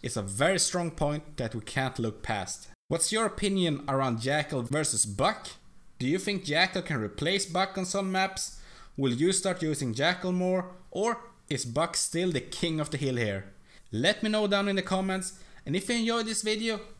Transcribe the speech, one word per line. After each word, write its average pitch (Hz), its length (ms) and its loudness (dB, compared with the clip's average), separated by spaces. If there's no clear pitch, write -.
is - 140 -4
a 113 60 0
very 123 360 2
strong 170 340 2
point 151 440 -2
that 117 180 -2
we 117 80 -2
can't - 380 -2
look 110 240 -2
past. - 460 -4
What's - 240 2
your 220 140 2
opinion 185 640 2
around 131 320 2
Jackal 143 400 0
versus 139 440 2
Buck? 135 440 0
Do 123 80 0
you 160 100 2
think 190 280 -2
Jackal 180 380 2
can 135 180 -2
replace 175 440 0
Buck 185 320 0
on 190 60 -2
some 190 260 -2
maps? 190 520 -2
Will 135 180 2
you 165 200 4
start 185 280 0
using 143 320 0
Jackal 180 380 2
more? 180 400 2
Or 226 280 0
is 135 160 -2
Buck 143 320 0
still 175 340 0
the 143 80 2
king 160 400 -2
of 147 100 -2
the 143 80 -4
hill 127 200 0
here? 98 340 0
Let 151 320 2
me 220 60 2
know 214 180 2
down 202 220 4
in 196 80 2
the 190 40 2
comments, 190 580 -2
and 135 80 -2
if 190 140 0
you 240 80 2
enjoyed 226 300 2
this 220 160 -2
video 214 400 0